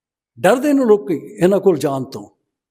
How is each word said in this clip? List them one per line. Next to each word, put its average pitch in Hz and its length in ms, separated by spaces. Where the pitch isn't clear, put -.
ਡਰਦੇ 262 320
ਨੇ 269 120
ਲੋਕੀ 208 300
ਇਹਨਾਂ 190 460
ਕੋਲ 190 180
ਜਾਣ 135 260
ਤੋਂ 104 240